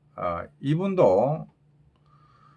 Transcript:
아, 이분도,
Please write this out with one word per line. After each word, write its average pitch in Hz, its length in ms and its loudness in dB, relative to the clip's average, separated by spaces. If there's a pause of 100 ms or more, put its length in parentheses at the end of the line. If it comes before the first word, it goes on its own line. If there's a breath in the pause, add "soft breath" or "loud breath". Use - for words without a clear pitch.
(180)
아, 87 280 -6 (140)
이분도, 156 880 2 (1080 soft breath)